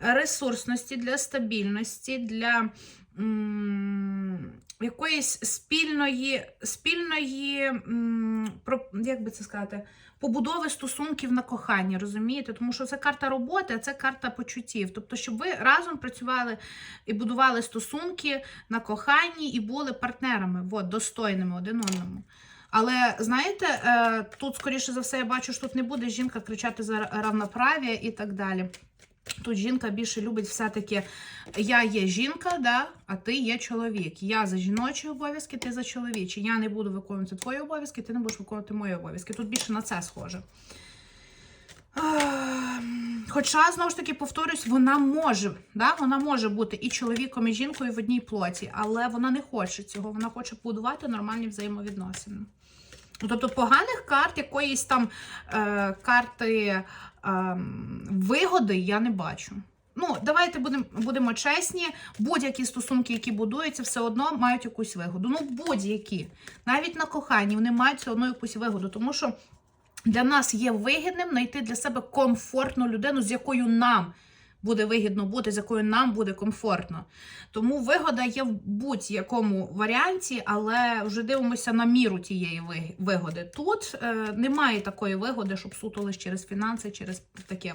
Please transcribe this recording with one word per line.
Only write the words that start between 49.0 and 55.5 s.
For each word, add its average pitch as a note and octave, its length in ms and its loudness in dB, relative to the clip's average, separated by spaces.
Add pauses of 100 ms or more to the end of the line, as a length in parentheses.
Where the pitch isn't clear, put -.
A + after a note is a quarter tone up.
вона A#3+ 220 0
не C4+ 100 0
хоче G#3 420 -4
цього, G#3 300 -8
вона A3 160 -2
хоче A#3 360 -10
будувати A#3+ 440 -4
нормальні A3 400 -2
взаємовідносини. G3+ 1000 -8 (760)
Ну, G#3+ 60 -2
тобто A#3 200 0
поганих C#4+ 600 4
карт, D4 300 4
якоїсь C#4+ 460 0
там, A#3+ 240 4 (440)